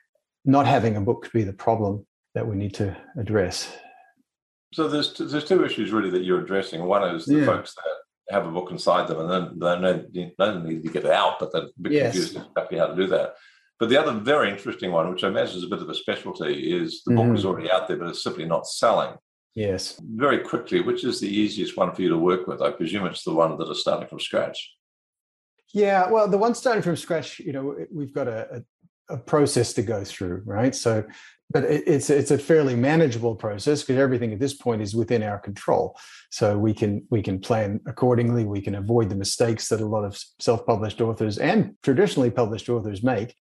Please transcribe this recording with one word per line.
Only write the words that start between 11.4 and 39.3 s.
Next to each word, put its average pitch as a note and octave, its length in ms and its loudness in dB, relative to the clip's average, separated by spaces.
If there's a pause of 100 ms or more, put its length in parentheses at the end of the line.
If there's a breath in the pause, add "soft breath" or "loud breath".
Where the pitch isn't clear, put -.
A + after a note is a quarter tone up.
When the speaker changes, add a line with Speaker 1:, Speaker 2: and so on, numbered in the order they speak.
Speaker 2:
they're E2 120 -2
a - 180 -16
bit - 120 -2
Speaker 1:
Yes. C3 200 2
Speaker 2:
confused F2 220 -2 (140)
exactly E2 280 -4
how E2 100 2
to - 80 -6
do F#2+ 120 0
that. - 260 0 (460 soft breath)
But A2+ 100 2
the B2+ 80 6
other D#3 140 2
very A#2 380 2
interesting G2 420 -6
one, E2 200 2
which F2+ 120 -6
I G2+ 40 4
imagine - 300 -2
is F2+ 60 -6
a - 40 -6
bit F2 160 -6
of D2+ 60 -10
a D2+ 40 -8
specialty, F2 800 -4
is E2+ 300 -6
the B2 80 2
book A#2 220 4
is G#2 60 0
Speaker 1:
Mm-hmm. F#2+ 60 0
Speaker 2:
already E2 220 -2
out F#2 180 0
there, F2 100 -4
but E2+ 100 -6
it's - 160 -8
simply E2+ 220 -6
not E2 200 -2
selling. G2+ 500 0 (380)
Speaker 1:
Yes. G2+ 480 -4 (140)
Speaker 2:
Very B2 240 2
quickly, - 420 -2
which A#2+ 220 -2
is B2 160 -2
the G#2 100 -4
easiest G2+ 480 -2
one F2 160 0
for - 80 -6
you F2+ 80 4
to E2 80 2
work F2+ 300 2
with? - 120 -6
I - 120 2
presume F2+ 340 -4
it's - 180 -6
the E2 120 -4
one D#2+ 220 2
that D#2 120 -6
is D2 120 -6
starting - 260 -2
from - 120 -14
scratch. - 540 -6 (1000)
Speaker 1:
Yeah, G3 360 4
well, A3 180 6
the G3 100 4
one A3+ 180 4
starting A3 260 0
from E3+ 140 0
scratch, - 440 -4
you - 140 -8
know, C#3 220 -4 (160)
we've D3 220 -8
got C#3 140 -2
a, A2+ 360 -6 (460)
a, - 60 -6
a - 20 -4
process C#3 560 2
to A#2+ 100 0
go G2+ 200 -4
through, F#2 420 -6
right? G#2+ 280 0
So, A2 320 0 (460 loud breath)
but - 120 2
it, D3+ 220 2
it's, C#3+ 240 2
it's C#3+ 220 4
a C#3+ 60 6
fairly C#3+ 380 4
manageable A#2+ 600 2
process A2+ 480 -2
'cause B2+ 140 0
everything B2 360 2
at G2 60 -6
this C#3 160 -2
point A2+ 260 -2
is G#2 140 -4
within A#2 280 2
our G#2 140 -4
control. - 600 -2 (340 loud breath)
So G#2 260 2
we G#2+ 160 2
can, G#2 380 -2
we A2 100 2
can F#2+ 180 -2
plan G#2+ 460 0
accordingly. A#2+ 600 2
We G2+ 160 -4
can G2+ 140 -4
avoid G#2 340 2
the G2 60 -4
mistakes A2+ 540 0